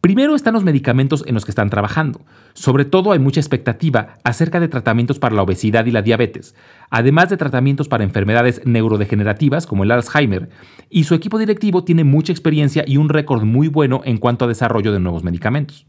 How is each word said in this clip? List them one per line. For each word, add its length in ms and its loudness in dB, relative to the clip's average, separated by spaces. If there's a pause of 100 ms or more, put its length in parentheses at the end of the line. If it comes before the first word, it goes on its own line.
Primero 320 2
están 200 0
los 100 0
medicamentos 640 0
en 60 -4
los 100 -2
que 80 -10
están 180 0
trabajando. 520 -4 (320)
Sobre 320 2
todo 260 2
hay 80 2
mucha 220 2
expectativa 800 -2
acerca 380 -2
de 80 0
tratamientos 500 -2
para 160 0
la 60 2
obesidad 460 0
y 40 0
la 100 0
diabetes, 540 -2 (340)
además 380 4
de 80 -2
tratamientos 540 -2
para 160 0
enfermedades 580 0
neurodegenerativas 1040 0
como 160 -2
el 80 2
Alzheimer, 560 0 (420)
y 140 2
su 120 2
equipo 220 -4
directivo 460 0
tiene 220 2
mucha 260 2
experiencia 560 0
y 80 0
un 140 2
récord 340 0
muy 240 2
bueno 380 0
en 140 -2
cuanto 260 -2
a 20 -2
desarrollo 460 -2
de 80 0
nuevos 240 -4
medicamentos. 640 -4